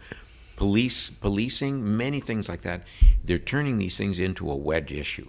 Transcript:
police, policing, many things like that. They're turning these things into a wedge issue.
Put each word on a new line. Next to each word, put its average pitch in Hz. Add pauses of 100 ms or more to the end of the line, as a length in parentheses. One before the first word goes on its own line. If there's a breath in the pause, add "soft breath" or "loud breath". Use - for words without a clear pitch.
(560 loud breath)
police, 107
policing, 113
many 135
things 110
like 87
that. 87 (420 loud breath)
They're 87 (160)
turning 139
these 92
things 98
into 90
a 71
wedge 73
issue. -